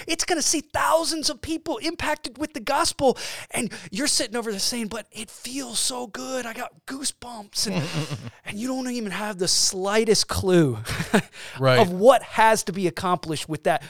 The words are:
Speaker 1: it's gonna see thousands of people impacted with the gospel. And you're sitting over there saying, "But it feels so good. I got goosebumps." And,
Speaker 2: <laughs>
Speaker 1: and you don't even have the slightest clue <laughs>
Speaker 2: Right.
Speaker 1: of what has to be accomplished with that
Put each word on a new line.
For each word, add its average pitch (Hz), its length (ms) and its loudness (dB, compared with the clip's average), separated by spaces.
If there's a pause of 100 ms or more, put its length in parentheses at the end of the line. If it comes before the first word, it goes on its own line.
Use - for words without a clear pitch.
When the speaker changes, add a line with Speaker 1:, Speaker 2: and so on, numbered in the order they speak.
Speaker 1:
it's 330 180 -2
gonna 330 180 0
see - 180 0
thousands 311 680 0
of 285 120 -6
people 320 360 -4
impacted 302 600 -6
with 302 160 -6
the 277 60 -10
gospel. 277 560 2 (340)
And 247 200 -4 (200)
you're 240 160 -2
sitting 247 300 0
over 226 140 -4
there 196 100 -6
saying, 233 280 -2
"But 220 240 -10
it 214 180 -14
feels 247 480 -10
so 247 280 -2
good. 254 400 -6
I 226 80 -8
got - 320 -12
goosebumps." 240 840 -6
And, 147 640 -4
Speaker 2:
<laughs> - 120 -20
Speaker 1:
and 208 120 -10
you 240 100 -4
don't 254 220 -4
even 226 220 -4
have 208 260 -6
the 175 100 0
slightest 202 800 2
clue 170 500 4 (400)
<laughs> - 400 -6
Speaker 2:
Right. 127 220 6
Speaker 1:
of 185 100 6
what 220 320 6
has 220 420 4
to 202 80 -4
be 185 140 0
accomplished 165 640 -2
with 151 140 -4
that 165 260 2